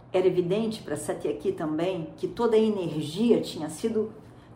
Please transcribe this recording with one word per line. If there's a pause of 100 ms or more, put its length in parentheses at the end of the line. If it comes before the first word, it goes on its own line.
(120)
Era
evidente
pra
Satyaki
também
que
toda
a
energia
tinha
sido (440)